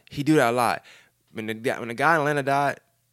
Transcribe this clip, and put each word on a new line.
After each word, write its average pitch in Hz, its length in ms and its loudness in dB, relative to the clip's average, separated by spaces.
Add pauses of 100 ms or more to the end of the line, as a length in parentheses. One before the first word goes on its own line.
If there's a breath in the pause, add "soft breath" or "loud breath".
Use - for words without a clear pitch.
He - 140 -8
do 156 140 4
that 123 140 4
a 120 60 -2
lot. 110 280 0 (480 loud breath)
When 107 140 -8
the 110 80 -6
guy, 117 260 -4
when 117 80 -8
the 117 60 -10
guy 143 200 2
in 160 80 2
Atlanta 147 200 0
died, 139 380 -2 (320)